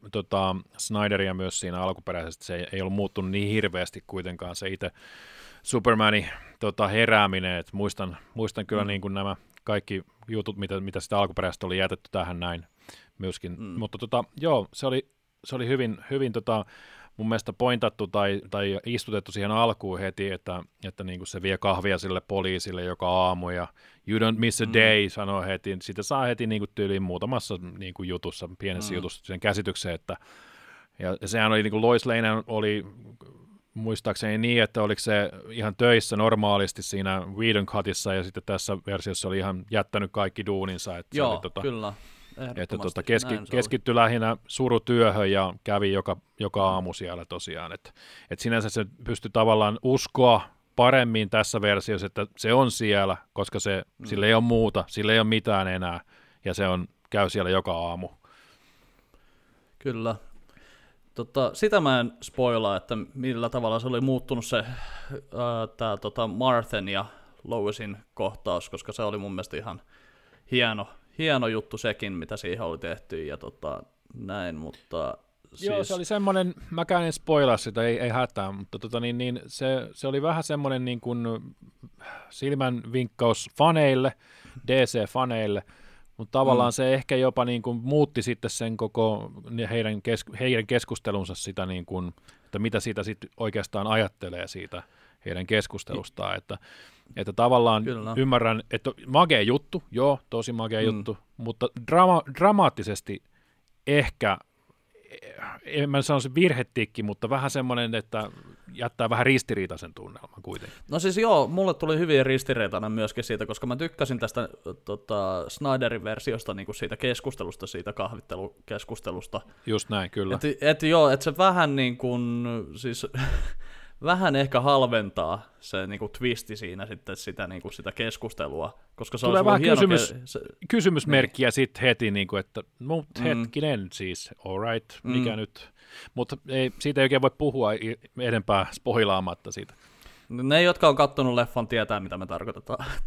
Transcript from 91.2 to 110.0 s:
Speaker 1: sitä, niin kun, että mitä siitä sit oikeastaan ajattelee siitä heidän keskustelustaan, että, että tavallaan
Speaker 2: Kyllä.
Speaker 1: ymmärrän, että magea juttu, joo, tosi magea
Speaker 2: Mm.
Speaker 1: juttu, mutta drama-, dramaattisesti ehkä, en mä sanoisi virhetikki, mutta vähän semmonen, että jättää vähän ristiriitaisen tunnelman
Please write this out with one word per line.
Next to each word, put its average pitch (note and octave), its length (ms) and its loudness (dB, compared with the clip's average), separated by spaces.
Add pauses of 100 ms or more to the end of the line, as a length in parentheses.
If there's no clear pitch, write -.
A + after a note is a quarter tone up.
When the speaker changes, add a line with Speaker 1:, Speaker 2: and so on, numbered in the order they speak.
Speaker 1:
sitä, F#2+ 300 -6
niin F#2 200 -6
kun, F2+ 280 -6 (320)
että - 140 -8
mitä A2 200 0
siitä G#2 240 -4
sit G#2 140 -6 (200)
oikeastaan G#2 500 -4
ajattelee F#2 600 0
siitä F2 360 -12 (420)
heidän F2+ 220 -6
keskustelustaan, F#2+ 920 -4
että, G2 200 -12 (580)
että G2+ 180 -6
tavallaan A#2 500 6
Speaker 2:
Kyllä. A2+ 340 -4
Speaker 1:
ymmärrän, A#2 540 4
että A#2 200 -4 (160)
magea C#3+ 340 6
juttu, B2+ 500 0
joo, C3 280 4 (100)
tosi A#2 220 -4
magea A2+ 280 -2
Speaker 2:
Mm. A2 60 2
Speaker 1:
juttu, G#2+ 320 -2 (200)
mutta B2 300 -4 (240)
drama-, F3 480 6
dramaattisesti C3+ 840 2 (640)
ehkä, C3+ 500 2 (1300)
en C#3+ 240 -2
mä C#3 120 2
sanoisi C3 340 0
virhetikki, B2 680 0
mutta G#2 260 -4
vähän C3+ 200 0
semmonen, A#2+ 460 -2
että G#2+ 340 -6 (440)
jättää A#2 360 -2
vähän A#2 160 2
ristiriitaisen F#2+ 680 0
tunnelman - 480 -18